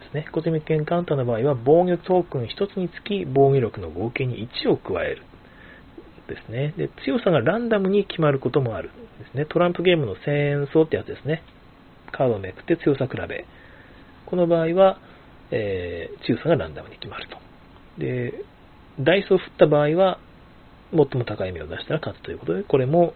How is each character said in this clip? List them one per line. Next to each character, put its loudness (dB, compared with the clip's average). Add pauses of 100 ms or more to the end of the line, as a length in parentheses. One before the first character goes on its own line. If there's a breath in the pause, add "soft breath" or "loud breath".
す -10
ね。 -6
コ -4
ズ -4
ミ 0
ッ -14
ク・ -2
エ 2
ン -2
カ 0
ウ 0
ン -6
タ -2
ー 2
の 0
場 0
合 -2
は、 2
防 4
御 2
ト 2
ー -2
ク -8
ン -4
一 -4
つ -14
に -2
つ -18
き、 -4
防 6
御 4
力 -2
の -10
合 -6
計 -4
に -6
一 -6
を 4
加 -4
え -4
る。 -14 (1040 loud breath)
で -10
す -16
ね。 -4
で、 -4 (140)
強 0
さ 2
が 4
ラ 0
ン -4
ダ 2
ム 0
に 2
決 -8
ま 4
る -2
こ -4
と 2
も -2
あ -8
る。 -14 (280)
で -18
す -14
ね。 -4
ト -2
ラ 4
ン 0
プ -6
ゲ 4
ー 4
ム 0
の -4
戦 0
争 6
っ -2
て 0
や -4
つ -16
で -12
す -10
ね。 -2 (720)
カ 0
ー 4
ド 2
を -4
め -10
く -20
っ -20
て 2
強 2
さ -2
比 -8 (100)
べ。 -10 (800 loud breath)
こ -4
の 2
場 2
合 0
は、 4 (520 loud breath)
え -4
ー、 -16
強 2
さ -2
が 4
ラ -2
ン -14
ダ -14
ム -20
に -20
決 -16
ま -14
る -12
と。 -18 (600)
で、 -6 (540)
ダ 4
イ 2
ス 4
を 6
振 -10
っ -16
た 8
場 6
合 4
は、 2 (720)
最 4 (160)
も -2
高 -6
い -4
目 -10
を -12
出 -10
し -12
た -2
ら -4
勝 -8
つ -20
と -10
い -10
う -12
こ -10
と 0
で、 -4
こ 2
れ 2
も 2